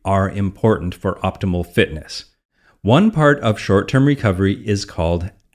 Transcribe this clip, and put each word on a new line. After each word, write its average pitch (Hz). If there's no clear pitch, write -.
are 98
important 98
for -
optimal 90
fitness. -
One 156
part 147
of 110
short-term 117
recovery 101
is 101
called 85